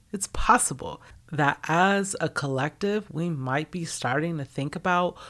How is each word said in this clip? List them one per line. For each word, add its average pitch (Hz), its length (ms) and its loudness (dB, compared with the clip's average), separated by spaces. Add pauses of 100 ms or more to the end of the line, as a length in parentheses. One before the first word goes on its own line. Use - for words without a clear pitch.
(120)
it's 202 200 -6
possible - 680 2 (280)
that 147 280 2 (100)
as 196 520 4
a 156 80 0
collective, 151 840 -2
we 160 180 -2
might 139 420 -2
be 175 140 -6
starting 151 540 -2
to 139 60 -4
think 180 300 -6
about 180 420 0 (140)